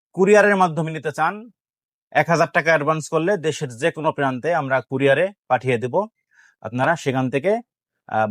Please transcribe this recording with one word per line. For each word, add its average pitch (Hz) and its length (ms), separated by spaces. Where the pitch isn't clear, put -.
কুরিয়ারের 202 400
মাধ্যমে 165 400
নিতে 151 220
চান, 160 160
এক 147 220
হাজার 160 220
টাকা 165 160
অ্যাডভান্স 156 380
করলে 165 280
দেশের 147 340
যে 160 140
কোনো 151 160
প্রান্তে 139 420
আমরা 135 220
কুরিয়ারে 135 360
পাঠিয়ে 127 280
দেব। 120 160
আপনারা 123 360
সেখান 131 380
থেকে, 143 180
আহ, 110 160